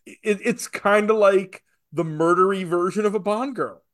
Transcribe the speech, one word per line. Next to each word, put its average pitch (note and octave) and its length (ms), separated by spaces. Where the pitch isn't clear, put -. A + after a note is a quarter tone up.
It, G#3 380
it's G#3+ 240
kinda G#3 460
like G3 500
the E3 100
murdery F3+ 640
version F3+ 380
of G#3 100
a G#3+ 40
Bond A3 360
girl. B2 280